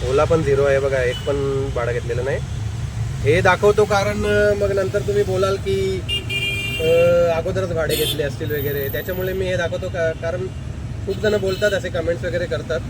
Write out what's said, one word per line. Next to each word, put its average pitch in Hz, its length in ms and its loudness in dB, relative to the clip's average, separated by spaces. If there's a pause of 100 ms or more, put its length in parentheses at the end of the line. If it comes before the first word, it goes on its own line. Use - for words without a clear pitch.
(100)
Ola 147 120 4
पण 165 200 2
झिरो 139 200 4
आहे 139 160 4
बघा, 135 240 0
एक 123 120 0 (120)
पण 135 480 -2
भाडं 120 180 -2
घेतलेलं 120 320 -2
नाही. 143 120 -2 (840)
हे 160 200 4
दाखवतो 202 440 6
कारण, 208 400 0
अ, 208 280 4
मग 202 180 0
नंतर 196 280 0
तुम्ही 202 240 0
बोलाल 190 320 0
की, 381 440 -2 (800)
अ, - 40 0 (520)
अगोदरच 180 320 -2
भाडे 160 260 0
घेतले 151 280 0
असतील 147 280 -4
वगैरे, 143 380 -2
त्याच्यामुळे 185 440 -4
मी 190 120 -2
हे 180 120 0
दाखवतो 180 320 -2
का-, 165 320 -2
कारण 180 260 -4 (580)
खूप 196 120 -4
जण 214 200 2
बोलतात, 190 340 0
असे 180 180 -2
कमेंट्स 170 360 -2
वगैरे 175 200 -2
करतात 160 340 -4 (100)